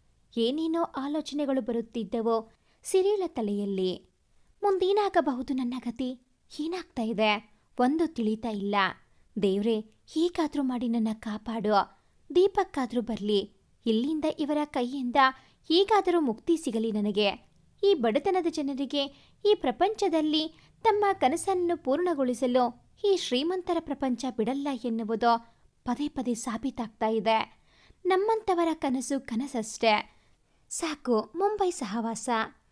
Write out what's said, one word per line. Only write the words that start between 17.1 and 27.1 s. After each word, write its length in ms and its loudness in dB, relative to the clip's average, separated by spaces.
ಈ 100 6
ಬಡತನದ 560 2
ಜನರಿಗೆ 540 -4
ಈ 100 6
ಪ್ರಪಂಚದಲ್ಲಿ 920 0
ತಮ್ಮ 280 4
ಕನಸನ್ನು 640 0
ಪೂರ್ಣಗೊಳಿಸಲು 1120 0
ಈ 120 4
ಶ್ರೀಮಂತರ 640 -2
ಪ್ರಪಂಚ 440 -4
ಬಿಡಲ್ಲ 320 -2
ಎನ್ನುವುದು 640 0
ಪದೇ 240 -2
ಪದೇ 260 -4
ಸಾಬೀತಾಗ್ತಾ 720 -6
ಇದೆ. 560 0